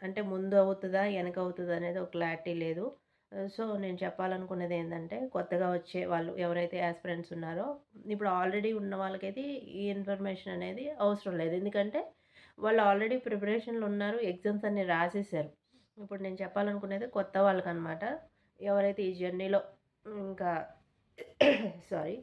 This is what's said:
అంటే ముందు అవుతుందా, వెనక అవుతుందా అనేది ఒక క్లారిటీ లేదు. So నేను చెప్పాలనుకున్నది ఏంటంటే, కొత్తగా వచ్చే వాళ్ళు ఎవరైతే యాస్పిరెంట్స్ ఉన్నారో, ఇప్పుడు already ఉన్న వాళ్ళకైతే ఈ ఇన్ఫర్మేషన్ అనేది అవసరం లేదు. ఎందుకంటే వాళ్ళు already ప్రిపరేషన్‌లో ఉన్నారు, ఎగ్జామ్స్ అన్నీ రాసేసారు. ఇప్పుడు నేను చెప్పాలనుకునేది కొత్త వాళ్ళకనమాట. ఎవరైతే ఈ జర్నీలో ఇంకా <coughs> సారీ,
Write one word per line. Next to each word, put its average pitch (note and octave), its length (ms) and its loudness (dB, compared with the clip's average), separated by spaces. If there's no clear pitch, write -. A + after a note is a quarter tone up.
అంటే F#3+ 240 -4
ముందు F#3+ 320 2
అవుతుందా, F#3+ 520 4
వెనక F3+ 300 -2
అవుతుందా F3+ 360 -2
అనేది F3 240 -2
ఒక F3 120 -6
క్లారిటీ E3+ 460 -2
లేదు. E3 280 -2
So G#3+ 160 -6
నేను F#3+ 220 -4
చెప్పాలనుకున్నది F#3 800 -2
ఏంటంటే, E3+ 420 -4
కొత్తగా F3+ 420 0
వచ్చే F3+ 360 -2
వాళ్ళు E3+ 320 0
ఎవరైతే F3 400 0
యాస్పిరెంట్స్ E3+ 540 -2
ఉన్నారో, E3 320 -4
ఇప్పుడు G#3 220 0
already F#3+ 440 2
ఉన్న G3+ 220 -2
వాళ్ళకైతే F#3+ 480 -4
ఈ G3 180 -6
ఇన్ఫర్మేషన్ G3 640 -4
అనేది F#3 300 -6
అవసరం G3+ 380 2
లేదు. E3 200 0
ఎందుకంటే G3+ 460 0
వాళ్ళు A3 240 4
already G#3 380 4
ప్రిపరేషన్‌లో A3+ 640 0
ఉన్నారు, G#3 380 0
ఎగ్జామ్స్ G#3 420 0
అన్నీ G3+ 200 2
రాసేసారు. F3 640 2
ఇప్పుడు G3+ 240 -10
నేను F#3+ 160 -6
చెప్పాలనుకునేది G3+ 720 -2
కొత్త - 280 -2
వాళ్ళకనమాట. F3 640 4
ఎవరైతే G3+ 440 2
ఈ F#3 120 0
జర్నీలో F#3 460 2
ఇంకా F#3+ 300 -2
<coughs> G#3+ 680 4
సారీ, E3 380 -4